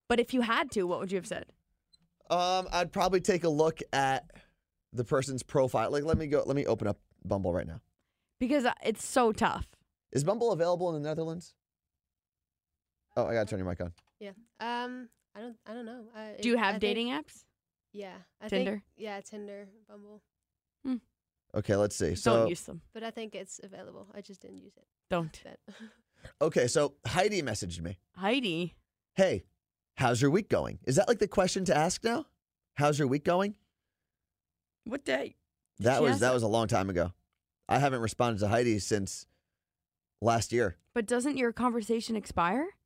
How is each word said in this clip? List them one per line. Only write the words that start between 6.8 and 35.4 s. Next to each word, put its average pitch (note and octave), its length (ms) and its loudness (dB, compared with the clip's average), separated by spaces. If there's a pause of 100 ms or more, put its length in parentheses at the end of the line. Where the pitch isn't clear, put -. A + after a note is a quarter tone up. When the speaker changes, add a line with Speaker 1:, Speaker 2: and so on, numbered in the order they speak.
Speaker 2:
up G#2 100 -2 (260)
Bumble F#2+ 300 -2
right D#2+ 140 -4
now. D#2+ 140 -12 (580)
Speaker 1:
Because, B3+ 260 2
uh, - 80 2 (100)
it's - 220 -4
so A#3+ 260 2
tough. - 360 0 (440)
Speaker 2:
Is C#3 120 0
Bumble A3 300 2
available E3+ 420 0
in D3 60 -4
the D3 80 -4
Netherlands? D#3+ 460 -8 (1600)
Oh, A#2+ 80 2
I D#2+ 80 -2
gotta G#2+ 160 0
turn G2+ 100 -6
your F#2 80 -4
mic E2+ 140 -6
on. F2 120 -8 (260)
Speaker 3:
Yeah. G3+ 120 -14 (280)
Um, A#3+ 500 -8 (260)
I G3+ 60 -16
don't, A#3 240 -14
I G#3+ 80 -14
don't A3+ 120 -12
know. A#3 200 -14 (100)
I, G#3+ 260 -14
Speaker 1:
Do A#3 80 0
you A#3 60 2
Speaker 3:
it, A#3+ 40 4
Speaker 1:
have G#3 80 2
Speaker 3:
I G3 120 2
think - 20 -6
Speaker 1:
dating G#3+ 280 0
apps? D4 340 -8 (500)
Speaker 3:
Yeah. F#3+ 220 -14 (260)
I G#3+ 80 -10
Speaker 1:
Tinder? G3 220 0
Speaker 3:
think, G#3 120 -6 (140)
yeah, G3+ 240 -10
Tinder, G3+ 460 -14 (200)
Bumble. G#3 340 -20 (600)
Speaker 1:
Hmm. C4 120 -2 (580)
Speaker 2:
Okay, G#2 220 0
let's G2+ 200 2
see. E2+ 140 0
Speaker 1:
Don't F2+ 80 -2
Speaker 2:
So A2+ 300 4
Speaker 1:
use E3+ 140 -4
them. - 200 -14 (120)
Speaker 3:
But A3 100 -12
I A3+ 80 -8
think A3 240 -12
it's F#3+ 280 -14
available. F#3+ 500 -18
I G3+ 80 -16
just G3 200 -20
didn't F#3+ 160 -18
use - 200 -20
it. - 80 -20 (240)
Speaker 1:
Don't. E3+ 340 -2
Speaker 3:
But - 240 -18
<laughs> - 760 -12
Speaker 2:
Okay, D3 260 4
so D3 280 2 (100)
Heidi F#3 360 0
messaged G2+ 400 -6
me. F#2+ 180 -8 (160)
Speaker 1:
Heidi? F#3+ 600 -2 (400)
Speaker 2:
"Hey, D#3+ 300 2 (520)
how's B2 240 2
your C#3 100 4
week G3+ 180 2
going?" C2 360 0
Is C3 100 2
that, F#3+ 120 4
like, B3 120 4
the G#3 80 2
question F#3+ 380 0
to E3 120 4
ask E3 260 0
now? A#3+ 220 0 (500)
"How's D3 220 4
your C#3+ 100 2
week C#3+ 160 0
going?" F#3+ 320 2 (1300)
Speaker 1:
What C4+ 200 -10
day? C4 300 -4 (420)